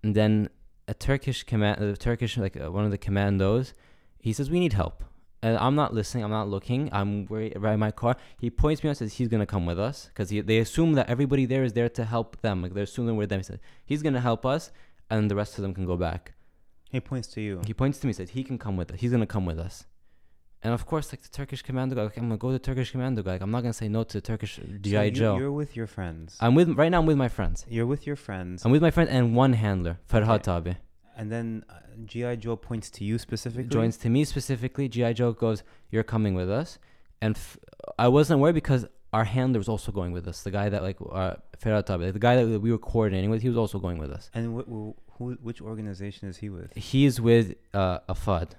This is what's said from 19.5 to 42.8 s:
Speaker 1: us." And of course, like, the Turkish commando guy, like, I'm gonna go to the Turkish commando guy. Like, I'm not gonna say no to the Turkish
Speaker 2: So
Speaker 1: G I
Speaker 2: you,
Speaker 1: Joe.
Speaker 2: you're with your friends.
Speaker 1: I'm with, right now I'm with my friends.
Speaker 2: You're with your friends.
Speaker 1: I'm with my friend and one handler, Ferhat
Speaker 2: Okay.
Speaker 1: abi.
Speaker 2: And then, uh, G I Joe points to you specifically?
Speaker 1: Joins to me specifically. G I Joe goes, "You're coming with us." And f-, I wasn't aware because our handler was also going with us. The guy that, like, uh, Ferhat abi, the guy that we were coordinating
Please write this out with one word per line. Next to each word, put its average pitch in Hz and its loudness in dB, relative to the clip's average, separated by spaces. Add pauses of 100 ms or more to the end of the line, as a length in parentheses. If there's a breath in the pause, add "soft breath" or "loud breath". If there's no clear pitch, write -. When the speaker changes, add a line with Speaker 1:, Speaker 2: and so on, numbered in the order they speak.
Speaker 1:
us." - -10 (760)
And 117 0
of 117 -4
course, 156 -4
like, - -16
the - -20
Turkish 139 -10
commando 127 -4
guy, 107 0
like, 104 -6
I'm 113 -4
gonna 113 0
go 127 -2
to 131 0
the 127 -2
Turkish 131 -2
commando 127 -2
guy. 92 -2
Like, 90 -4
I'm 98 -2
not 120 0
gonna 117 -2
say 110 -6
no 110 0
to - -6
the 98 -4
Turkish 107 -6
Speaker 2:
So - -14 (180)
Speaker 1:
G 101 2
I 104 4
Speaker 2:
you, 107 4
Speaker 1:
Joe. 110 4
Speaker 2:
you're 139 -2
with 147 -6
your 113 -6
friends. 82 -10
Speaker 1:
I'm 120 6
with, 165 8
right 151 4
now 175 4
I'm 160 4
with 156 4
my 131 2
friends. 87 -2
Speaker 2:
You're 117 0
with 143 -4
your 143 -6
friends. 92 -10
Speaker 1:
I'm 120 6
with 151 8
my 165 6
friend - 4
and 120 4
one 131 6
handler, 95 0 (100)
Ferhat 110 4
Speaker 2:
Okay. 98 -2
Speaker 1:
abi. 87 -2 (400)
Speaker 2:
And 107 -8
then, 113 -6
uh, - -20 (300)
G 117 -6
I 120 -2
Joe 113 -4
points - -8
to - -8
you 110 0
specifically? 117 -6
Speaker 1:
Joins 113 2
to 117 -2
me 139 4
specifically. 131 -4
G 117 0
I 117 2
Joe 120 2
goes, 110 0 (280 soft breath)
"You're 110 0
coming 107 2
with 90 0
us." 131 -2 (440 soft breath)
And 110 0
f-, - -14 (400)
I 120 4
wasn't 143 6
aware 151 6
because 139 2 (280)
our 110 4
handler 127 2
was 98 -4
also 107 -4
going 90 -4
with 87 -6
us. - -10
The 98 -6
guy 101 0
that, 98 -2
like, 95 -4
uh, 92 -4 (220)
Ferhat 107 0
abi, 90 0
the 101 -6
guy 120 6
that 110 2
we 113 2
were 113 2
coordinating 101 0